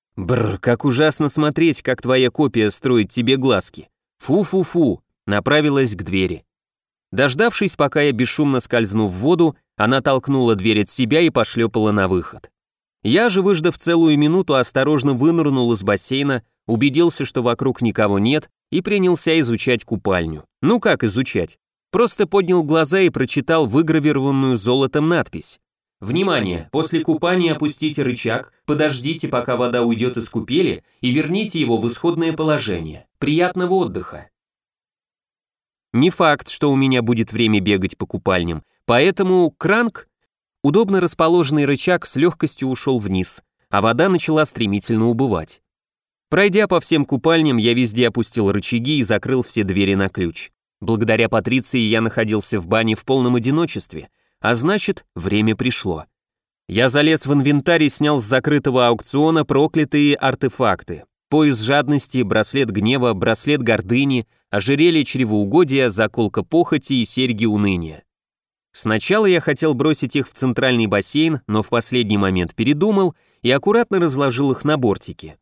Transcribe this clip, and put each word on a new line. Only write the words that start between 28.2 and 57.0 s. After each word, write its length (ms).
подождите, 640
пока 280
вода 240
уйдёт 360
из 120
купели, 540
и 80
верните 500
его 200
в 80
исходное 460
положение. 720
Приятного 560
отдыха!» 560
Не 180
факт, 380
что 220
у 40
меня 260
будет 300
время 300
бегать 360
по 80
купальням, 580
поэтому 640
кранк, 580
удобно 400
расположенный 640
рычаг, 400
с 100
лёгкостью 520
ушёл 320
вниз, 420
а 100
вода 260
начала 380
стремительно 640
убывать. 560
Пройдя 380
по 120
всем 260
купальням, 520
я 160
везде 360
опустил 420
рычаги 480
и 40
закрыл 380
все 220
двери 320
на 140
ключ. 420
Благодаря 480
Патриции 520
я 220
находился 580
в 80
бане 260
в 100
полном 320
одиночестве, 760
а 160
значит, 500
время 400
пришло. 500
Я 220
залез 360